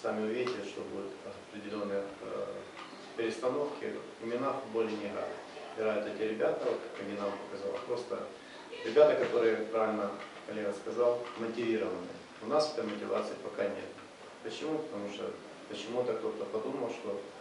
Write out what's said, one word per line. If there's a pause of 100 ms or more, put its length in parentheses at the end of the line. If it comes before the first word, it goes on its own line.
сами
увидите,
что
будут (400)
определенные, (180)
э, (680)
перестановки. (280)
Имена
в
футболе
не
играют. (400)
Играют
эти
ребята,
вот, (160)
как
"Динамо" (180)
показала, (100)
просто (680)
ребята,
которые,
правильно (340)
коллега
сказал, (200)
мотивированы. (340)
У
нас
этой
мотивации (100)
пока
нет. (540)
Почему?
Потому
что (380)
почему-то
кто-то
подумал,
что (220)